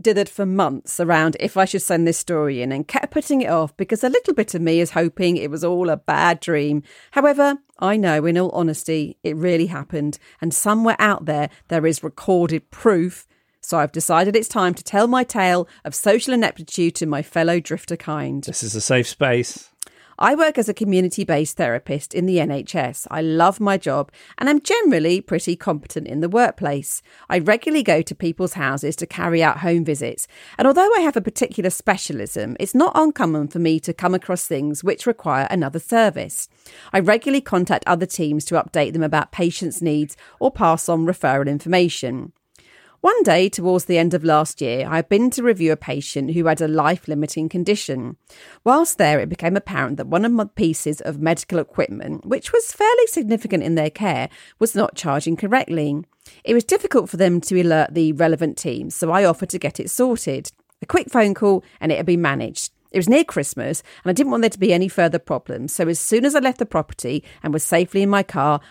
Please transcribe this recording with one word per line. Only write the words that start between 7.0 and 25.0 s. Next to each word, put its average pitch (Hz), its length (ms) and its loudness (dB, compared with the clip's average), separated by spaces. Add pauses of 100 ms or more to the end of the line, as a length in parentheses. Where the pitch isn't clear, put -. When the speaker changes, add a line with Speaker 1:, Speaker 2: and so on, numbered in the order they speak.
Speaker 1:
However, 285 460 4 (200)
I 202 200 0
know, 160 280 2
in 170 120 2
all 180 140 0
honesty, 160 680 -4
it - 140 -4
really 165 300 2
happened, 147 520 -6 (220)
and 165 140 -2
somewhere 220 440 2
out 208 280 2
there, 151 240 -2 (180)
there 160 180 0
is 165 200 0
recorded 165 680 0
proof. 180 560 0 (320)
So - 200 -4
I've 143 120 0
decided 175 460 0
it's 220 100 0
time 180 280 0
to - 80 -16
tell 208 240 2
my 254 180 2
tale 180 420 0 (160)
of 151 100 -10
social 226 400 2
ineptitude 175 640 0
to 165 100 -4
my 147 160 -2
fellow 170 380 0
drifter - 380 -8
kind. 139 480 -6
Speaker 2:
This - 180 -8
is 107 120 -6
a 107 60 -4
safe 123 280 2
space. - 600 -2 (500)
Speaker 1:
I 240 160 4
work 302 240 2
as 214 100 -2
a 196 60 -6
community-based 185 840 0
therapist 135 560 -4
in 180 140 -2
the 180 120 2
N 151 120 0
H 139 240 -8
S. 143 340 -4
I 156 140 -6
love 165 360 2
my 202 180 0
job 139 340 -4 (260)
and 254 100 -2
I'm 294 140 4
generally 196 600 2